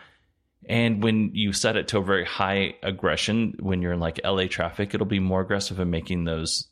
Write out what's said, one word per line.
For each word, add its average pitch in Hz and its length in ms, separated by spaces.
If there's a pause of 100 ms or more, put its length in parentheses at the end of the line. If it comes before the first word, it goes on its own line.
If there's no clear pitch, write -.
(680)
And 117 340
when 110 300
you 104 200
set 110 220
it 95 140
to 110 80
a 98 60
very 92 200
high 98 600
aggression, 98 760
when 92 220
you're 87 120
in, 87 60
like, 82 240
L 98 160
A 92 80
traffic, 92 460
it'll 104 140
be 98 120
more 95 220
aggressive 95 380
in 90 100
making 85 340
those 82 480